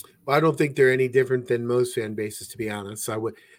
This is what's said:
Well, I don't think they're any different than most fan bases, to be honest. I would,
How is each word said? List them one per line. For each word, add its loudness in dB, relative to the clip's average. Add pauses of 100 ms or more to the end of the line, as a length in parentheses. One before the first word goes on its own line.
(260)
Well, 4
I 6
don't 2
think 0
they're 6
any 2
different 0
than 0
most 0
fan -4
bases, -8
to -18
be -6
honest. -8
I -4
would, -6 (240)